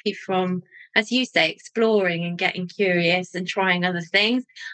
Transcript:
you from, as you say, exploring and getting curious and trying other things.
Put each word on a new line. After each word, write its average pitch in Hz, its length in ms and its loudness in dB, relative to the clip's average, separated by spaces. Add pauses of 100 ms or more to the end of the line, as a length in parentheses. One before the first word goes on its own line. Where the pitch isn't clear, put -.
you 202 80 0
from, 185 480 -2 (340)
as 214 160 2
you 247 140 2
say, 160 240 0
exploring 196 760 0
and 175 140 -4
getting 185 300 -2
curious 180 640 0
and 180 140 -6
trying 185 360 0
other 180 180 -2
things. 208 420 0 (300)